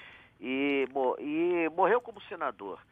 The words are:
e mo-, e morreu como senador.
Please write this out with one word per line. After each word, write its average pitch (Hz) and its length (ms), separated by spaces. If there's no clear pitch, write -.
e 135 540
mo-, 135 260
e 165 560
morreu 190 280
como 208 220
senador. 113 540